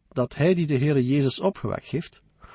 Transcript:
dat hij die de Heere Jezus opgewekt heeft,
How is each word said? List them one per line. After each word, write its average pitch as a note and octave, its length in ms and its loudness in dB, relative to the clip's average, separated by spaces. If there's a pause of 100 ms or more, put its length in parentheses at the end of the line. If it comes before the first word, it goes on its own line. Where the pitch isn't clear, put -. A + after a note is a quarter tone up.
(120)
dat D#3 220 -4
hij E3+ 200 2
die E3+ 120 0
de D3 120 2
Heere C#3 280 2
Jezus C3+ 340 2
opgewekt - 480 -4
heeft, - 340 -8 (320)